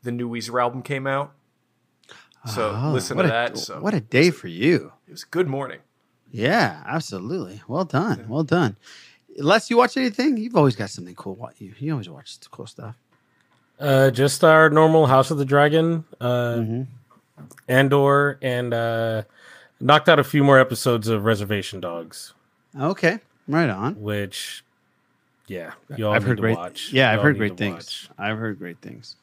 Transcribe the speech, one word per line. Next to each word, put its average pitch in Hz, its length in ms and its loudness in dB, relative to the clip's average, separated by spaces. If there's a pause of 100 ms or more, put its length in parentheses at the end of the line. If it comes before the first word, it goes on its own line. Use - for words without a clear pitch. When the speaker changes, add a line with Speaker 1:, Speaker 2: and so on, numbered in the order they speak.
Speaker 1:
the 123 100 -8
new 120 160 -6
Weezer 117 320 -6
album 123 220 -2
came 135 240 -6
out. 139 260 -4 (1200)
So 107 260 -2
Speaker 2:
Oh, 147 140 -2
Speaker 1:
listen 127 240 -4
Speaker 2:
what 180 60 2
Speaker 1:
to 175 60 4
Speaker 2:
a, 123 40 0
Speaker 1:
that. 117 260 -2
So - 220 -12
Speaker 2:
what 196 140 -4
a 156 60 0
day 135 300 2
for - 180 -10
you. 117 440 -2 (140)
Speaker 1:
it - 60 -20
was - 100 -18
a - 40 -18
good 180 220 -2
morning. 135 300 -8 (520)
Speaker 2:
Yeah, 113 540 -2
absolutely. 107 840 -10
Well 160 160 -4
done. - 340 -2
Speaker 1:
Yeah. 120 100 -16
Speaker 2:
Well 135 160 -2
done. 143 320 0 (640)
Les, 175 320 2
you 233 60 2
watch 240 200 2
anything? 262 400 0
You've 226 200 -4
always 143 200 4
got 101 140 -6
something 90 240 -16
cool. 95 220 -12
What, - 240 -16
you, 98 180 -16
you 147 140 -6
always 110 160 -8
watch - 300 -20 (120)
cool - 160 -16
stuff. 113 300 -18 (840)
Speaker 3:
Uh, 135 300 4
just 131 340 0
our 160 260 8
normal 160 360 6
House 131 240 4
of 160 80 -2
the 139 60 0
Dragon, 156 600 2 (160)
uh, 123 40 -10 (320)
Speaker 2:
Mm-hmm. 117 260 -4 (880)
Speaker 3:
Andor, 139 720 4
and, 123 320 -4
uh, 113 480 -2 (580)
knocked 147 280 4
out 160 100 6
a 143 60 4
few 143 200 2
more 139 140 8
episodes 120 500 2
of 107 160 0
Reservation 101 560 -2
Dogs. 85 540 -12 (440)
Speaker 2:
Okay, 175 400 -2 (300)
right 156 220 0
on. 104 300 -6
Speaker 3:
Which, 104 640 -8 (840)
yeah, 87 260 -12 (240)
you 110 100 -4
all 104 80 2
Speaker 2:
I've 110 80 0
Speaker 3:
need 101 60 -2
Speaker 2:
heard 120 80 0
Speaker 3:
to 101 60 -6
Speaker 2:
great, 110 140 2
Speaker 3:
watch. 87 360 -12
Speaker 2:
yeah, 131 160 4
I've 107 60 4
Speaker 3:
You 110 40 0
all 104 60 0
Speaker 2:
heard 147 100 6
Speaker 3:
need 101 40 -8
Speaker 2:
great 104 120 -2
Speaker 3:
to 92 60 -14
Speaker 2:
things. 98 180 -4 (340)
Speaker 3:
watch. - 100 -20
Speaker 2:
I've 107 200 -6
heard 110 200 -8
great 87 220 -16
things. - 420 -20